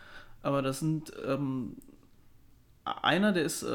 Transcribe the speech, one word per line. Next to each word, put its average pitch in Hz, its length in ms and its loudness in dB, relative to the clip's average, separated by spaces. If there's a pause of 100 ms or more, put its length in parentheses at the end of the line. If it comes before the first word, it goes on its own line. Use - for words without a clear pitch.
(420)
Aber 139 200 2
das 135 180 0
sind, 156 320 0 (140)
ähm, 131 500 0 (1080)
einer, 196 480 4
der 170 100 4
ist, 160 200 -2
äh, - 120 -4